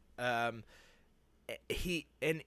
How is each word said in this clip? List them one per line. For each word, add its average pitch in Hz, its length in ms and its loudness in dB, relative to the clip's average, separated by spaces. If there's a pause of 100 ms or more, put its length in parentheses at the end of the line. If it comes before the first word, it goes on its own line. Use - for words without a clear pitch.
(180)
Um, 117 460 2 (840)
eh, 117 60 -6 (140)
he, 160 400 0 (120)
and 156 260 2